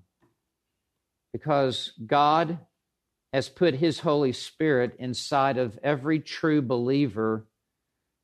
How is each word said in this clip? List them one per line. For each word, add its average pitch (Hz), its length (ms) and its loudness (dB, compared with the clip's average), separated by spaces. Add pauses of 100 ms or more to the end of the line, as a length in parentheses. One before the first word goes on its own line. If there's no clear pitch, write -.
(1300)
because 135 600 0 (140)
God 151 520 2 (720)
has 131 180 -2
put 165 260 2
his 156 240 0
Holy 147 340 0
Spirit 127 640 0
inside 131 600 -2
of 120 260 -2
every 147 360 0
true 151 420 0
believer 120 840 0 (800)